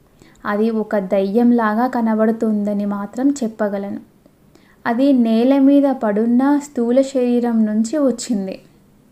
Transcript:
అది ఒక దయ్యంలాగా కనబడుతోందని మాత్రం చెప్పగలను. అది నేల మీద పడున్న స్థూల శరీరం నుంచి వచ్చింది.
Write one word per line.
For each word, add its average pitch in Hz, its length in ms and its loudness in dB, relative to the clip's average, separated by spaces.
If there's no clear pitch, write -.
అది 214 240 0
ఒక 220 280 -2
దయ్యంలాగా 214 920 0
కనబడుతోందని 220 960 -2
మాత్రం 208 440 -4
చెప్పగలను. 202 560 -6
అది 262 280 2
నేల 240 460 2
మీద 277 240 6
పడున్న 247 800 2
స్థూల 240 380 0
శరీరం 240 640 0
నుంచి 220 320 -2
వచ్చింది. 240 640 -2